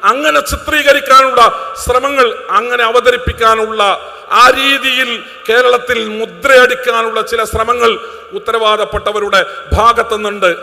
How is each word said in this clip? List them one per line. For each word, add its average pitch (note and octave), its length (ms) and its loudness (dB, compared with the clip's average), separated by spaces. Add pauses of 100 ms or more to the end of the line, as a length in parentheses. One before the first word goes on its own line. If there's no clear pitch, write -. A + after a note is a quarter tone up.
(100)
അങ്ങനെ D4 300 0 (100)
ചിത്രീകരിക്കാനുള്ള C#4 880 2 (440)
ശ്രമങ്ങൾ, B3+ 420 2 (320)
അങ്ങനെ A#3+ 320 -2
അവതരിപ്പിക്കാനുള്ള A3+ 920 0 (580)
ആ B3 40 8 (140)
രീതിയിൽ C4 520 0 (380)
കേരളത്തിൽ B3 500 2 (220)
മുദ്രയടിക്കാനുള്ള B3 1000 0 (120)
ചില A#3 100 -2 (100)
ശ്രമങ്ങൾ A#3 400 0 (480)
ഉത്തരവാദപ്പെട്ടവരുടെ G#3 1000 -2 (340)
ഭാഗത്തുനിന്നുണ്ട്. G#3+ 760 0 (140)